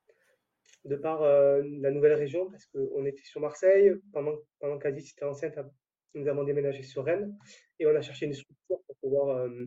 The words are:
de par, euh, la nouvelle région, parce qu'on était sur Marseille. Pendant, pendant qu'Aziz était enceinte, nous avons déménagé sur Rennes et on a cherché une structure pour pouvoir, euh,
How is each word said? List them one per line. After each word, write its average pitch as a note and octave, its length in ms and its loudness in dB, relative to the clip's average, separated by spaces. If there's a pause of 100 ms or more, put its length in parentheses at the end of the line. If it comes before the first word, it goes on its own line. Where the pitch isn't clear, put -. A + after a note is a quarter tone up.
(840)
de C#3 120 -6
par, D#3 280 -2
euh, C#3+ 400 4 (160)
la C3+ 120 0
nouvelle D3 220 4
région, D3+ 380 -2
parce - 160 -20
qu'on C3+ 380 -6
était C#3 180 -8
sur - 160 -16
Marseille. F#3+ 540 6 (180)
Pendant, D3+ 240 -4 (240)
pendant C#3+ 180 -6
qu'Aziz C#3 340 -6
était - 120 -12
enceinte, C#3+ 340 -6 (560)
nous C#3+ 140 -6
avons C#3+ 160 0
déménagé C#3 400 -2
sur C3 220 -8
Rennes G3 300 -2 (440)
et D#3+ 80 2
on D3+ 80 6
a C#3+ 60 0
cherché - 240 -10
une D3 80 -4
structure - 520 -10
pour - 160 -20
pouvoir, C#3 360 0
euh, B2+ 120 -4 (180)